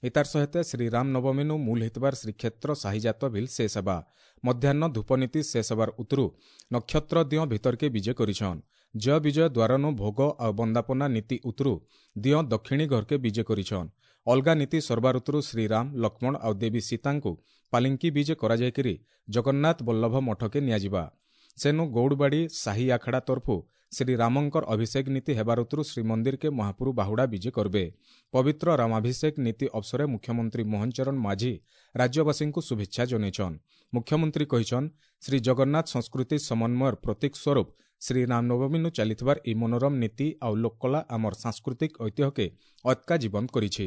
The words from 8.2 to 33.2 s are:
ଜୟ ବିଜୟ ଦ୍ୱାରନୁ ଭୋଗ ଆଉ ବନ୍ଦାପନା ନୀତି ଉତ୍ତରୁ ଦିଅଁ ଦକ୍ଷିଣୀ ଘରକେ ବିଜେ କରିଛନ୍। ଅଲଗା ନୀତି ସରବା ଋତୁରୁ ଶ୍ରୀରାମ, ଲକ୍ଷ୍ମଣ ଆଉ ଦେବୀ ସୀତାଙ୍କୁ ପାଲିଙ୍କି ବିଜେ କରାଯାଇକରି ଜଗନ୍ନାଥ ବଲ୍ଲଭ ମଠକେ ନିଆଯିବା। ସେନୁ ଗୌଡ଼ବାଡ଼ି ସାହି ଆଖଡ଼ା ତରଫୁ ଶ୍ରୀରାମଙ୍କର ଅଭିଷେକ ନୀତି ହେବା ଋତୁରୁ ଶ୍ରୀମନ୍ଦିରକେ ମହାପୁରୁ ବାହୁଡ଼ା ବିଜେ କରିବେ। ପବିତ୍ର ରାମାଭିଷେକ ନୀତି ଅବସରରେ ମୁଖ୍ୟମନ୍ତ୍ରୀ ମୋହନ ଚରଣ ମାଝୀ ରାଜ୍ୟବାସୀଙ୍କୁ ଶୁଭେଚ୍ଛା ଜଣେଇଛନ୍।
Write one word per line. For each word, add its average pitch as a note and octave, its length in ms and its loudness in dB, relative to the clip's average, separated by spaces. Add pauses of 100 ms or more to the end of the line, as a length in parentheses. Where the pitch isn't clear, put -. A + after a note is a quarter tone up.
ଜୟ B2+ 260 4
ବିଜୟ D3+ 280 4
ଦ୍ୱାରନୁ B2+ 460 2
ଭୋଗ G#2 240 -2 (200)
ଆଉ A2+ 140 0
ବନ୍ଦାପନା A#2 560 0
ନୀତି A#2+ 360 -2
ଉତ୍ତରୁ C3 280 0 (440)
ଦିଅଁ C3+ 320 2
ଦକ୍ଷିଣୀ C3+ 380 0
ଘରକେ C3 300 0
ବିଜେ A#2 260 0
କରିଛନ୍। G2 460 -2 (380)
ଅଲଗା C3+ 280 6
ନୀତି D3+ 260 0
ସରବା B2 320 2
ଋତୁରୁ C#3 280 0
ଶ୍ରୀରାମ, A2 540 0
ଲକ୍ଷ୍ମଣ A#2+ 480 -2
ଆଉ A2+ 120 0
ଦେବୀ A2+ 260 -2
ସୀତାଙ୍କୁ C3 520 -2 (400)
ପାଲିଙ୍କି C3 380 2
ବିଜେ C#3+ 240 0
କରାଯାଇକରି A#2 600 0 (340)
ଜଗନ୍ନାଥ C3+ 540 2
ବଲ୍ଲଭ A2+ 380 0
ମଠକେ A#2 400 -2
ନିଆଯିବା। G2+ 440 0 (540)
ସେନୁ D3+ 320 2
ଗୌଡ଼ବାଡ଼ି C#3 500 2 (120)
ସାହି A2+ 380 -2
ଆଖଡ଼ା B2 300 0
ତରଫୁ B2+ 360 -2 (360)
ଶ୍ରୀରାମଙ୍କର B2+ 760 2
ଅଭିଷେକ A2+ 400 0
ନୀତି C3+ 260 -2
ହେବା A2+ 200 0
ଋତୁରୁ A#2+ 280 -2
ଶ୍ରୀମନ୍ଦିରକେ A#2+ 680 -2
ମହାପୁରୁ B2 420 -2
ବାହୁଡ଼ା A2 340 0
ବିଜେ A2 240 -4
କରିବେ। G2+ 340 0 (500)
ପବିତ୍ର C#3+ 420 2
ରାମାଭିଷେକ A#2+ 640 0
ନୀତି A#2+ 320 -2
ଅବସରରେ B2+ 340 -2
ମୁଖ୍ୟମନ୍ତ୍ରୀ A#2 580 -4
ମୋହନ G#2+ 260 -2
ଚରଣ C3 260 -2
ମାଝୀ A2 360 -2 (420)
ରାଜ୍ୟବାସୀଙ୍କୁ D3 680 0
ଶୁଭେଚ୍ଛା A2 440 -4
ଜଣେଇଛନ୍। G#2 520 -2 (360)